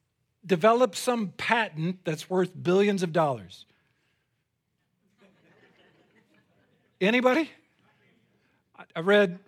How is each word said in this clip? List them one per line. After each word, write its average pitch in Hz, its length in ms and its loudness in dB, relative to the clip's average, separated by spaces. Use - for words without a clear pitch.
develop 214 520 2
some 233 420 -4
patent 185 680 -4
that's 156 260 -8
worth 185 220 0
billions 196 400 2
of 175 100 -4
dollars. 131 540 -4
Anybody? 254 480 2
I 160 40 -6
read 190 480 2